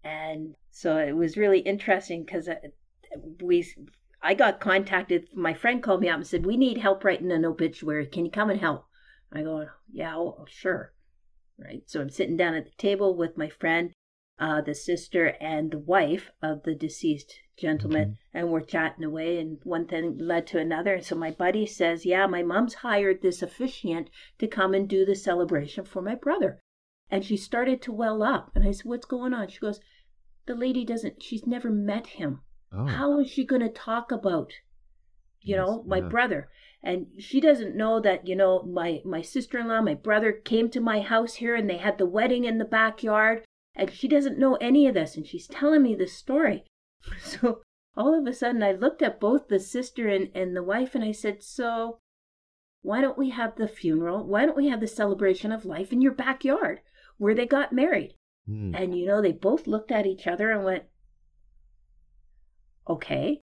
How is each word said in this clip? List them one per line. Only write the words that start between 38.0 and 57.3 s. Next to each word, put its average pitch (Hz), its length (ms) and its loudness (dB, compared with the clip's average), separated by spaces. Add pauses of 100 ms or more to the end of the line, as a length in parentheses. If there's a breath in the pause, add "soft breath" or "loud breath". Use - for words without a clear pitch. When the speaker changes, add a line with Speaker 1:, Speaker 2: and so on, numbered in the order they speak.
Speaker 1:
you 185 80 -2
know, 185 280 4
my, 170 420 -2
my 170 160 -4
sister-in-law, 233 600 -2
my 202 100 2
brother 214 380 2
came 226 400 0
to 247 80 -4
my 220 220 0
house 226 340 0
here 233 180 -2
and 214 160 0
they 175 80 -2
had 202 220 -2
the 185 80 4
wedding 240 380 2
in 226 120 0
the 220 80 0
backyard. 220 800 2 (300)
And - 160 -2
she - 160 -6
doesn't 277 320 4
know 262 160 6
any 269 320 6
of 226 80 4
this. 160 200 0
And 156 120 -10
she's - 200 -12
telling 294 360 4
me 226 100 4
this 185 240 -2
story. 277 460 0 (400)
<laughs> - 160 -10
So - 420 -2 (340)
all 302 240 4
of 285 60 -2
a 247 80 -4
sudden 240 300 0
I 196 80 4
looked 196 320 2
at 220 160 0
both 247 280 2
the 196 120 4
sister 247 480 -4
and, 190 260 0
and 180 220 -2
the 180 80 -4
wife 240 320 -2
and 226 80 0
I 214 80 -2
said, 208 320 -6
"So 233 560 -4 (840)
why 214 200 0
don't 269 160 2
we 262 140 2
have 226 260 -4
the 214 100 -2
funeral? 170 580 0
Why 208 200 2
don't 311 120 2
we 285 120 4
have 233 100 -2
the 220 80 -2
celebration 202 640 0
of 214 140 -6
life 180 260 -8
in 247 100 4
your 269 120 6
backyard 269 640 -2 (380 soft breath)
where 208 180 4